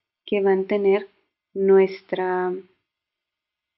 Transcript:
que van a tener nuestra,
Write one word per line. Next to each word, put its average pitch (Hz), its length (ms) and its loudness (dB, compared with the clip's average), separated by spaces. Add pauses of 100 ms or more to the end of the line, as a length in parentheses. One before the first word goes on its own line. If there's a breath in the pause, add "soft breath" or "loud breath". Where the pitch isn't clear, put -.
(260)
que 208 160 -4
van 190 200 0
a 190 60 -6
tener 202 400 0 (460)
nuestra, 190 1000 0 (1300)